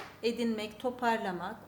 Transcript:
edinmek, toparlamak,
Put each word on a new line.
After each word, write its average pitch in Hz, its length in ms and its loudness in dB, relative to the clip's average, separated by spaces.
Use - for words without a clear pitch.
edinmek, 226 560 0
toparlamak, 220 760 0